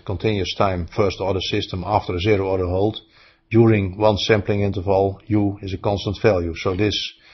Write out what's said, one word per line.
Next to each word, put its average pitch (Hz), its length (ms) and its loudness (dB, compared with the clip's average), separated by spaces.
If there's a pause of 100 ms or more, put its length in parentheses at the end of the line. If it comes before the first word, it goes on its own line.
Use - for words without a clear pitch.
continuous 98 500 -2
time 92 400 -2
first 101 240 0
order 95 220 -2
system 98 440 -6
after 101 300 -2
a 87 40 -2
zero 98 280 2
order 95 200 0
halt, 98 320 0 (520)
during 107 460 4
one 107 200 4
sampling 101 440 2
interval, 98 640 0
U 101 340 0
is 95 120 -10
a 95 40 -6
constant 101 440 -4
value. 87 340 2
So 95 200 -4
this, 101 380 -2 (200)